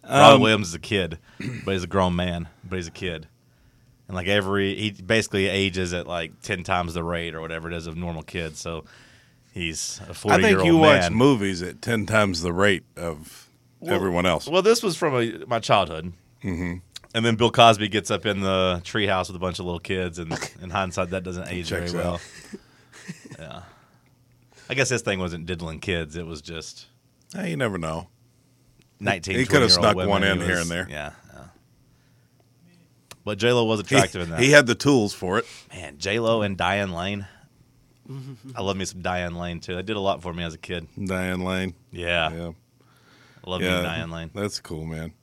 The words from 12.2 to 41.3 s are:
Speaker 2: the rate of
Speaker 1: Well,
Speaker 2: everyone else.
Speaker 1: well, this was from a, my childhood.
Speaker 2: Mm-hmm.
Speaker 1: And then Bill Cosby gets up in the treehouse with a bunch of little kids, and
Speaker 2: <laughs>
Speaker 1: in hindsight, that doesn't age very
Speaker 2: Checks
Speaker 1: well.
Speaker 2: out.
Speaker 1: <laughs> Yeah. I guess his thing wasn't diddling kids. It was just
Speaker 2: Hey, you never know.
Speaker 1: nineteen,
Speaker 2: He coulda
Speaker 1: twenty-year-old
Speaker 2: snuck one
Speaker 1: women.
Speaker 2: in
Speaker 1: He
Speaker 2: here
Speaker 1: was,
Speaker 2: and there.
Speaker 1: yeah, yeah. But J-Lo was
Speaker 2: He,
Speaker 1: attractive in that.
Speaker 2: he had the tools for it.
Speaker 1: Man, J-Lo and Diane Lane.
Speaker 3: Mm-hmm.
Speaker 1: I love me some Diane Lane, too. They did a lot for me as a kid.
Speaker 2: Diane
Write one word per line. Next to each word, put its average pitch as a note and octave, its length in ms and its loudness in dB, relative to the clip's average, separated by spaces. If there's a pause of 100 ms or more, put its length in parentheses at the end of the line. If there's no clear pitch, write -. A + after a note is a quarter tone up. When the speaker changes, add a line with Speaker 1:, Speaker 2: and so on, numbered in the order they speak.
Speaker 2:
the F2 100 -2
rate F#2+ 320 2 (140)
of D#2+ 500 -10 (320)
Speaker 1:
Well, D#3+ 140 -4
Speaker 2:
everyone F2+ 320 0
else. E2 200 2
Speaker 1:
well, E3 160 2
this A3+ 200 4
was F#3 140 -2
from D3+ 180 -2
a, A2+ 320 -2
my A#2 120 -2
childhood. F2 540 0 (320)
Speaker 2:
Mm-hmm. F2 300 -4 (400)
Speaker 1:
And A2+ 100 0
then A#2 120 4
Bill A2+ 140 4
Cosby A2 380 6
gets G2+ 220 -2
up G#2+ 160 -2
in G2 140 0
the F#2 440 2
treehouse G2 440 0
with F2+ 80 -10
a - 20 -10
bunch F2 200 -4
of F#2 60 -8
little F2 160 -4
kids, F2+ 380 -4
and E2 140 -6 (240)
Speaker 2:
<laughs> - 60 -18
Speaker 1:
in F#2 60 -12
hindsight, F#2 420 -2
that F#2+ 140 -4
doesn't F2+ 240 -8
age F2 220 -6
very F2+ 120 -4
Speaker 2:
Checks F2 120 -4
Speaker 1:
well. F2 200 -2
Speaker 2:
out. E2+ 120 -8
Speaker 1:
<laughs> - 1120 -20
Yeah. D2+ 220 -14 (1120)
I C3 40 -2
guess C3 140 2
his A#2+ 140 0
thing G2 160 0
wasn't E2+ 260 -4
diddling E2 360 -8
kids. E2 360 -4
It F2 80 -8
was D#2+ 160 -10
just D#2+ 460 -14 (480)
Speaker 2:
Hey, F#3+ 160 -8
you D#3+ 80 -4
never A2 180 -2
know. E2 320 -6 (920)
Speaker 1:
nineteen, G2 360 -2
Speaker 2:
He B2+ 80 2
coulda B2+ 240 6
Speaker 1:
twenty-year-old G2+ 260 4
Speaker 2:
snuck - 20 0
one F#2 120 0 (140)
Speaker 1:
women. G2 80 4
Speaker 2:
in F#2 100 2
Speaker 1:
He E2+ 60 -4
Speaker 2:
here F2+ 80 2
Speaker 1:
was, F2 80 0
Speaker 2:
and E2 80 -4
there. F2 180 -4
Speaker 1:
yeah, D2 220 -10 (240)
yeah. C2+ 100 -18 (1800)
But G#2 140 -4
J-Lo A#2+ 260 4
was A2 160 0
Speaker 2:
He, F#2+ 40 -6 (120)
Speaker 1:
attractive F#2 260 2
in E2+ 80 -4
that. E2 100 -2
Speaker 2:
he C3+ 120 6
had D3 140 10
the A2+ 100 2
tools A#2+ 360 4
for G2 260 -2
it. - 80 -2 (280)
Speaker 1:
Man, D2 240 -16
J-Lo A2+ 440 0
and G2 140 -2
Diane F#2+ 360 0
Lane. F#2+ 340 -6 (840)
Speaker 3:
Mm-hmm. C3 480 -16
Speaker 1:
I A2+ 60 -6
love F#2+ 160 -2
me F#2+ 80 -2
some F2+ 160 -12
Diane F2+ 320 -2
Lane, F2 260 -6
too. - 140 -8
They F2+ 80 -6
did G#2 140 -4
a G2+ 40 -4
lot F#2+ 220 0
for F2+ 100 -8
me E2+ 100 -6
as E2 120 -6
a D#2 40 -18
kid. F2 280 -8 (180)
Speaker 2:
Diane F#2 400 -2